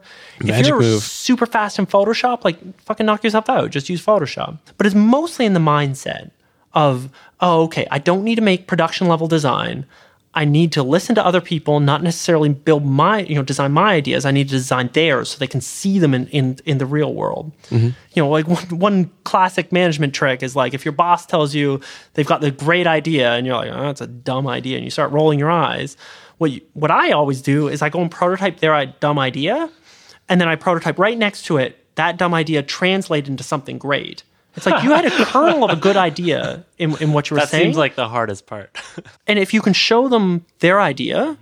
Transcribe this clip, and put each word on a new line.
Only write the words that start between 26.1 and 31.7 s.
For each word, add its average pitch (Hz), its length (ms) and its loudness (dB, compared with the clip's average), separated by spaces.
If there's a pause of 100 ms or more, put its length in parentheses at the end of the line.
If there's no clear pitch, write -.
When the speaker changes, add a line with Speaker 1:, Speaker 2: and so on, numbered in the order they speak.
Speaker 1:
what 160 120 0
you, 120 80 -10 (140)
what 151 180 -2
I 285 200 2
always 139 300 0
do 143 280 0
is 147 120 -6
I 151 60 0
go 170 140 -2
and 170 100 -2
prototype 185 480 -2
their 156 140 2
i-, 139 260 -2
dumb 147 180 0
idea, 151 520 -2 (580)
and 180 140 4
then 165 80 2
I 160 80 2
prototype 165 420 -2
right 220 180 2
next 208 280 -4
to 165 100 0
it 131 220 -2 (180)